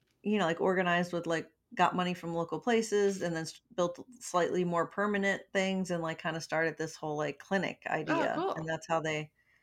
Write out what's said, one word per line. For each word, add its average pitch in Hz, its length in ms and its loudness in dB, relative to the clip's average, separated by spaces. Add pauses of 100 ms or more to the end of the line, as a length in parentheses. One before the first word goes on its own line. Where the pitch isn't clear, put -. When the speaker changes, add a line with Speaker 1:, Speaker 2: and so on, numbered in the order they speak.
(220)
Speaker 1:
you 208 160 2
know, 190 60 4
like, 165 160 0
organized 175 540 4
with, 165 120 -2
like, 165 220 -2 (280)
got 175 200 4
money 180 180 0
from 170 180 -8
local 165 280 -4
places 208 640 2
and 170 120 -2
then 160 80 -2
s-, - 180 -10 (140)
built 175 240 0 (220)
slightly 180 440 2
more 170 220 2
permanent 202 560 0 (100)
things 190 380 0
and, 170 140 0
like, 160 180 -6
kinda 160 180 -4
started 160 380 -2
this 160 160 -4
whole, 151 220 -6
like, 147 240 -4
clinic - 480 -2
Speaker 2:
Oh, - 60 0
Speaker 1:
idea. 160 420 0
Speaker 2:
cool. 359 180 -2
Speaker 1:
And 160 140 -6
that's 160 180 -6
how 165 140 0
they, 156 320 -4 (300)